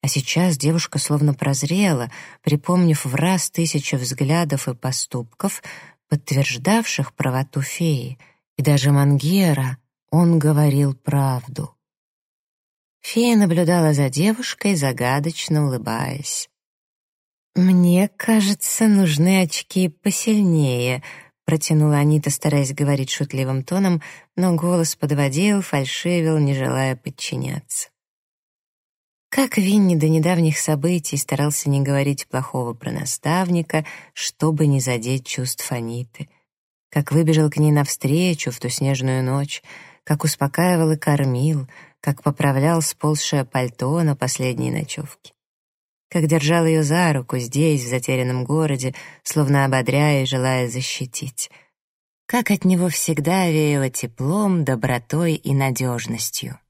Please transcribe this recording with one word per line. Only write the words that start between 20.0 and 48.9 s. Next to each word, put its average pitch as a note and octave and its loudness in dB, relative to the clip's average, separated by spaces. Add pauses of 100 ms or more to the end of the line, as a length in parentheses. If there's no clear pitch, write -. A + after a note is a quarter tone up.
протянула D3+ 2
Анита, D3 2
стараясь C#3+ -2
говорить C#3+ -2
шутливым C3+ -4
тоном, F3+ 0 (360)
но F3+ 2
голос E3+ 0
подводил, D3+ 0
фальшивил, D#3+ -2
не C#3+ 2
желая C3 -2
подчиняться. - -10 (1400)
Как C4 0
Винни G3 4
до D#3 2
недавних D#3+ 2
событий D3+ -2
старался C#3+ -2
не C#3 2
говорить C#3 -2
плохого B2+ -6
про A#2 -10
наставника, D#3+ -2 (300)
чтобы D#3 -2
не C#3 2
задеть B2+ -4
чувств - -8
Аниты. A#2+ -8 (600)
Как D3 -2
выбежал D#3 4
к - -8
ней D3+ 4
навстречу D3 0
в B2 -12
ту A#2+ -6
снежную C3 -2
ночь, C#3 -4 (420)
как D3+ -2
успокаивал D#3+ 2
и D#3 0
кормил, C#3 0 (320)
как - -4
поправлял D3 2
сползшее D3 -2
пальто B2+ -2
на D3 2
последней B2+ -4
ночёвке. - -10 (800)
Как D#3+ 2
держал D#3+ 2
её D#3+ 4
за D#3+ 2
руку C3 -4
здесь, C3+ 0
в A#2+ -10
затерянном B2+ -2
городе, C#3 -2 (280)